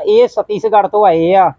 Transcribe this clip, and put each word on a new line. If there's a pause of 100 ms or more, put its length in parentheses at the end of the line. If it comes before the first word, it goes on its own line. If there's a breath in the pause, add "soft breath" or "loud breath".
ਇਹ
ਛੱਤੀਸਗੜ੍ਹ
ਤੋਂ
ਆਏ
ਆ